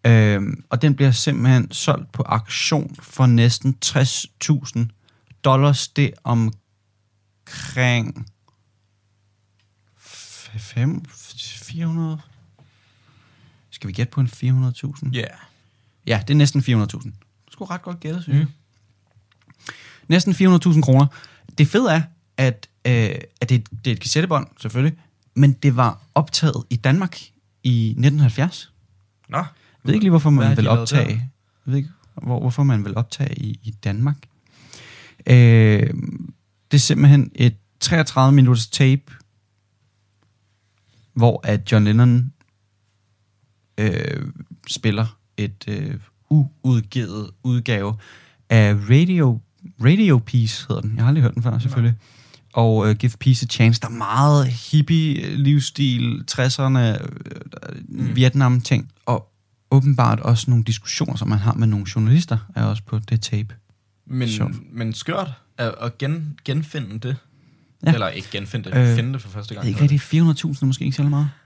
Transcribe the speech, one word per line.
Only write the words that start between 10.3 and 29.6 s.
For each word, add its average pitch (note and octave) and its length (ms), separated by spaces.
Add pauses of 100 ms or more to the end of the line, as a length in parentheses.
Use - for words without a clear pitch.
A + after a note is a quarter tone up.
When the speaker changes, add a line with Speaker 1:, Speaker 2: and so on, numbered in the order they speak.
Speaker 1:
fem-, B2 460 (580)
fire E3 240
hundrede? D#3+ 320 (1500)
Skal - 180
vi F#2+ 40
gætte B2 180
på - 100
en B2+ 80
fire B2+ 240
hundrede B2+ 200
tusind? C#3 420
Speaker 2:
Ja. A#2+ 100 (800)
Speaker 1:
Ja, A2 220
det C#3+ 60
er D3 40
næsten C#3+ 240
fire A#2+ 140
hundrede G#2 160
tusind. G2+ 200
Det - 80 (260)
er - 60
sgu - 120
ret F3+ 180
godt F3 180
gættet, E3 220
synes D3 160
jeg. D#3 80
Speaker 2:
Mm. C3 60 (1600)
Speaker 1:
Næsten F3+ 260
fire F#3+ 140
hundrede F3 160
tusind D#3+ 200
kroner. C3+ 220 (520)
Det D3+ 100
fede A3 240
er, D#3+ 100 (340)
at, B2+ 320 (180)
øh, B2 60 (480)
at A2+ 80
det, A#2+ 200 (160)
det C3 60
er - 40
et - 60
kassettebånd, D#3 460 (140)
selvfølgelig, C3 380 (360)
men C#3 180
det C3 240
var B2 240 (140)
optaget D3+ 560
i A#2+ 60
Danmark E3+ 440 (420)
i A#2 360
nitten C#3+ 220
halvfjerds. C#3 520 (560)
Speaker 2:
Nå. - 100
Speaker 1:
Jeg - 500